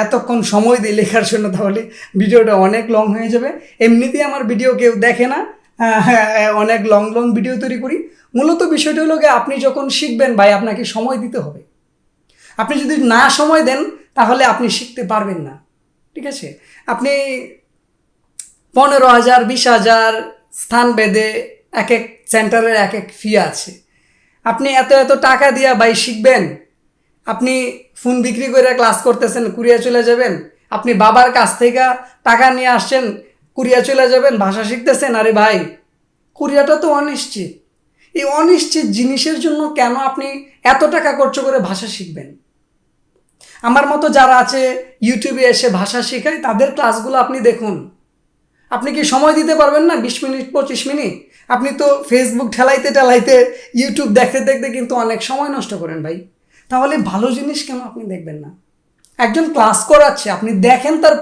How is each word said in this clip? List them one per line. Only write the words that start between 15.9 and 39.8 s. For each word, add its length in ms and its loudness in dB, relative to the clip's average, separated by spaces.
ঠিক 100 -12
আছে? 340 -14
আপনি 240 -4
পনেরো 320 4
হাজার, 380 4
বিশ 220 -2
হাজার 680 2
স্থান 400 0
ভেদে 680 -2
এক 200 -4
এক 360 -4
সেন্টারের 480 0
এক 200 -2
এক 240 -12
ফি 180 -2
আছে। 500 -6
আপনি 260 -2
এত 220 0
এত 200 6
টাকা 400 4
দিয়া 220 2
ভাই 220 2
শিখবেন, 640 0
আপনি 580 -4
ফোন 260 -2
বিক্রি 260 -4
করে 260 4
ক্লাস 280 0
করতেছেন, 500 -2
কুরিয়া 260 2
চলে 260 0
যাবেন, 460 0
আপনি 240 -2
বাবার 380 6
কাছ 260 0
থেকে 220 2
টাকা 300 4
নিয়ে 140 -2
আসছেন, 500 -2
কুরিয়া 260 2
চলে 280 2
যাবেন, 280 2
ভাষা 260 -2
শিখতেছেন। 520 -2
আরে 160 2
ভাই, 340 2
কুরিয়াটা 420 2
তো 140 0
অনিশ্চিত। 600 -4
এই 60 -4
অনিশ্চিত 600 2
জিনিসের 540 -2
জন্য 300 -2
কেন 260 0